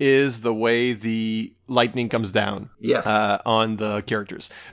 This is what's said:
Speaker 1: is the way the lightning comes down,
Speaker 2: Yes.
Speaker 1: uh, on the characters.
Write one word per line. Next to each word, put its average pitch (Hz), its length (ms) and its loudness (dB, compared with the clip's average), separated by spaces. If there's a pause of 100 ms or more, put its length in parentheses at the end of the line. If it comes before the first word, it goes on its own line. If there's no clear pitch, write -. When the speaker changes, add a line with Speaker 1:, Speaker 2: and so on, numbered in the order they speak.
Speaker 1:
is 135 400 4
the 117 120 0
way 117 400 2
the 110 600 -4 (160)
lightning 120 400 0
comes 110 240 -2
down, 101 360 -2 (120)
Speaker 2:
Yes. 113 260 0
Speaker 1:
uh, 107 400 2
on 110 300 2
the 104 260 -4
characters. - 480 -6 (220)